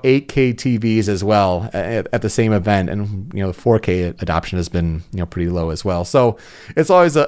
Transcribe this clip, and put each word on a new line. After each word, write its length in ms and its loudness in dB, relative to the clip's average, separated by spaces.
eight 240 2
K 240 2
T 240 -2
Vs 320 0
as 160 -2
well 480 2
at, 400 -4
at 80 0
the 80 -2
same 240 0
event, 380 0
and, 420 -6
you 100 -4
know, 120 -2
four 240 2
K 240 -2
adoption 560 -4
has 100 -2
been, 340 -2
you 80 -6
know, 60 -4
pretty 220 -4
low 220 -2
as 160 -6
well. 180 -2
So 320 2
it's 140 2
always 260 6
a, 120 4